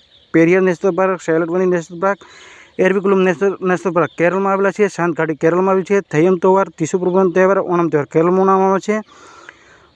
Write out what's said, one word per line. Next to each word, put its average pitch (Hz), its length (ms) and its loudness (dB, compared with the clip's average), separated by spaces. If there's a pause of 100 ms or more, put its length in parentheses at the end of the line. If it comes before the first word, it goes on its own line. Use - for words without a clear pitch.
(340)
પેરિયાર 170 300 4
નેશનલ 185 280 0
પાર્ક, 185 300 -2
સેલટવની 170 440 -2
નેશનલ 175 340 -4
પાર્ક, 190 180 -2 (640)
એરવિકુલમ 190 400 0
નેશનલ, 185 420 0
નેશનલ 180 300 -2
પાર્ક 165 260 0
કેરળમાં 190 360 0
આવેલા 196 180 0
છે, 208 160 0
શાંત 170 280 -4
ઘાટી 160 200 -4
કેરળમાં 180 380 0
આવેલી 190 100 0
છે, 196 180 0
થયમ 180 340 0
તહેવાર, 190 340 2
તિસુ 165 300 -4
પ્રબંધ 180 340 0
તહેવાર, 185 260 2
ઓણમ 170 280 -2
તહેવાર 147 180 -2
કેરળમાં 175 360 0
મનાવવામાં 190 300 2
આવે 190 80 0
છે. 214 220 -4 (960)